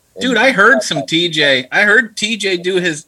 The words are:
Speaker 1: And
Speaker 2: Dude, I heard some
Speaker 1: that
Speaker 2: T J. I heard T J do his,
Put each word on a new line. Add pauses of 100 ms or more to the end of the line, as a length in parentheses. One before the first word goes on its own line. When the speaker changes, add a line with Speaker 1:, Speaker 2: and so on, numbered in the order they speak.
(160)
Speaker 1:
And
Speaker 2:
Dude,
I
heard
some
Speaker 1:
that
Speaker 2:
T
J.
I
heard
T
J
do
his,